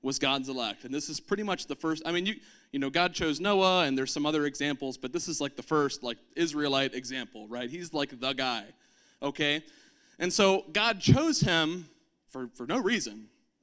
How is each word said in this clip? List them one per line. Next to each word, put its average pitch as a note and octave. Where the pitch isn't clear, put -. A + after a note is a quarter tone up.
was C3+
God's C3+
elect. B2
And C3
this D3
is D3
pretty G#3
much F#3+
the C#3+
first, D#3+
I E3+
mean, F3
you, G#3+
you C#3
know, C#3
God F3
chose D#3
Noah, F#3
and C3+
there's C3
some D3
other D3+
examples, C#3
but -
this E3+
is, D#3
like, C#3+
the -
first, D3
like, A#2
Israelite D3
example, B2
right? A#2+
He's, E3+
like, C#3+
the C3
guy, B2
okay? D3
And F3+
so F#3+
God G#3
chose D4+
him E3
for, C3
for A#2+
no C3+
reason, A#2